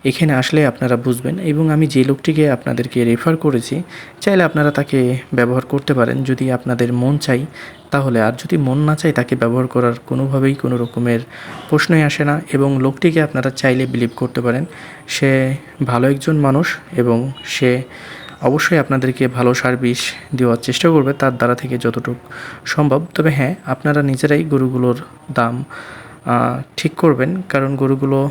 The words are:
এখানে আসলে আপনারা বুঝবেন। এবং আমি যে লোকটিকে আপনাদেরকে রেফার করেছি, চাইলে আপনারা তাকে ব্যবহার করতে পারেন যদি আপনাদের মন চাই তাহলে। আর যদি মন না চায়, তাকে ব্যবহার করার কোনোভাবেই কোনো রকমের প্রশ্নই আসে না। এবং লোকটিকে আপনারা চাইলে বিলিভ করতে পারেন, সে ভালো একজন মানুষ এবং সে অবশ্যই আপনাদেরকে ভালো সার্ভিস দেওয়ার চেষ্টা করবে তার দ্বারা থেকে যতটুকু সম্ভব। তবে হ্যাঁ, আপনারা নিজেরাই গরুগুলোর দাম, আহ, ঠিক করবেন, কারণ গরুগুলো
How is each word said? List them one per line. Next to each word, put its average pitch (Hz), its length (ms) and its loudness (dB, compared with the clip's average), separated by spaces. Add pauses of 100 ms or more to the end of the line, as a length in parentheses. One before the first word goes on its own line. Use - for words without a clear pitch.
এখানে 147 280 2 (100)
আসলে 151 240 2
আপনারা 123 300 0
বুঝবেন। 127 400 -2 (140)
এবং 156 140 0 (100)
আমি 156 200 4
যে 131 60 4 (100)
লোকটিকে 151 340 2 (120)
আপনাদেরকে 123 480 -4
রেফার 117 300 2 (100)
করেছি, 131 320 0 (440)
চাইলে 190 280 2
আপনারা 147 300 2
তাকে 143 200 0 (400)
ব্যবহার 123 340 2
করতে 139 260 -2
পারেন 120 180 2 (120)
যদি 131 160 -2 (120)
আপনাদের 123 360 -2
মন 123 260 2
চাই 131 220 0 (520)
তাহলে। 135 340 2
আর 120 160 2
যদি - 140 -2 (100)
মন 131 120 2 (100)
না 156 120 2
চায়, 156 180 0
তাকে - 240 0
ব্যবহার 123 320 0
করার 120 220 2 (140)
কোনোভাবেই 135 520 0
কোনো 127 200 -2
রকমের 117 380 -2 (480)
প্রশ্নই 156 340 4
আসে 147 220 0
না। 147 100 2 (220)
এবং 139 140 2 (160)
লোকটিকে 156 400 2
আপনারা 131 240 -2 (100)
চাইলে 131 320 2
বিলিভ 117 280 0
করতে 123 260 -2
পারেন, 127 180 0 (500)
সে 139 160 2 (600)
ভালো 120 240 2
একজন 156 220 0 (100)
মানুষ 143 200 2 (340)
এবং 120 180 2 (360)
সে 127 160 2 (800)
অবশ্যই 156 360 2
আপনাদেরকে 131 400 0 (120)
ভালো 123 180 2
সার্ভিস 127 460 0 (380)
দেওয়ার 120 280 2
চেষ্টা 135 280 0
করবে 139 260 4
তার 131 180 2
দ্বারা 123 160 2
থেকে 123 300 -6
যতটুকু 120 400 -4 (400)
সম্ভব। 147 360 2 (140)
তবে 160 240 2
হ্যাঁ, 143 160 0 (200)
আপনারা 147 260 0 (100)
নিজেরাই 147 320 2 (100)
গরুগুলোর 127 460 0 (400)
দাম, 117 180 0 (800)
আহ, 120 220 0 (220)
ঠিক 160 140 -2 (100)
করবেন, 143 280 4 (220)
কারণ 135 180 0 (120)
গরুগুলো 135 360 0 (120)